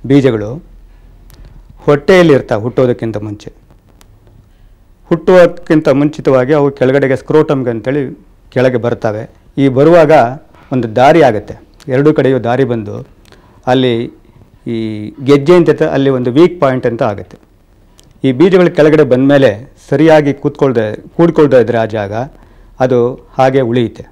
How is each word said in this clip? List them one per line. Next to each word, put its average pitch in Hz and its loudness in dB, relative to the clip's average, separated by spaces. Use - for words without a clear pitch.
ಬೀಜಗಳು 123 -2
ಹೊಟ್ಟೆಯಲ್ಲಿ 156 2
ಇರ್ತಾವೆ 120 -2
ಹುಟ್ಟೋದಕ್ಕಿಂತ 120 -4
ಮುಂಚೆ. 104 -14
ಹುಟ್ಟುವುದಕ್ಕಿಂತ 170 2
ಮುಂಚಿತವಾಗಿ 143 0
ಅವು 143 0
ಕೆಳಗಡೆಗೆ 131 0
ಸ್ಕ್ರೋಟಮ್ಗೆ 151 -2
ಅಂತೇಳಿ 127 -8
ಕೆಳಗೆ 127 0
ಬರ್ತವೆ. 113 -6
ಈ 139 0
ಬರುವಾಗ 147 4
ಒಂದು 117 -6
ದಾರಿ 151 4
ಆಗುತ್ತೆ, 110 -2
ಎರಡೂ 143 0
ಕಡೆಯೂ 131 -2
ದಾರಿ 123 -2
ಬಂದು 113 -8
ಅಲ್ಲಿ 127 -2
ಈ 110 -8
ಗೆಜ್ಜೆ 143 2
ಅಂತ 160 4
ಇರುತ್ತೆ, 156 0
ಅಲ್ಲಿ 139 -2
ಒಂದು 127 -2
weak 170 2
point 127 -2
ಅಂತ 117 -4
ಆಗುತ್ತೆ. 101 -8
ಈ 131 0
ಬೀಜಗಳು 175 2
ಕೆಳಗಡೆ 147 4
ಬಂದಮೇಲೆ 127 0
ಸರಿಯಾಗಿ 151 2
ಕೂತ್ಕೊಳ್ದೆ, 120 -2
ಕೂಡ್ಕೊಳ್ದೆ 151 2
ಇದ್ರೆ 117 -2
ಆ 113 0
ಜಾಗ 104 -6
ಅದು 127 -2
ಹಾಗೆ 131 2
ಉಳಿಯುತ್ತೆ. 117 -4